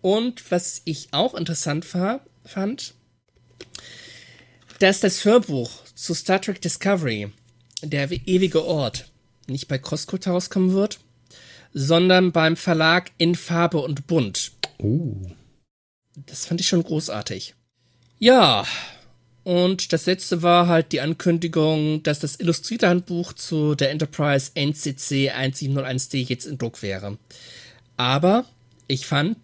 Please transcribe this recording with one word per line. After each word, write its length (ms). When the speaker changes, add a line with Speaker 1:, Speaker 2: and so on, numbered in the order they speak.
Speaker 1:
Und 480
was 340
ich 260
auch 240
interessant 500
fa-, 360
fand, 500
dass 220
das 240
Hörbuch 460
zu 200
Star 260
Trek 200
Discovery, 680
der 280
ewige 540
Ort, 460
nicht 220
bei 100
Crosscult 480
herauskommen 460
wird, 280
sondern 600
beim 240
Verlag 600
In 160
Farbe 440
und 280
Bunt. 460
Speaker 2:
Oh. 380
Speaker 1:
Das 200
fand 140
ich 80
schon 140
großartig. 720
Ja, 460
und 500
das 140
letzte 360
war 260
halt 240
die 80
Ankündigung, 1000
dass 180
das 160
illustrierte 520
Handbuch 440
zu 420
der 160
Enterprise 640
N 200
C 220
C 340
eins 280
sieben 160
null 100
eins 240
D 140
jetzt 240
in 120
Druck 240
wäre. 360
Aber 480
ich 200
fand 380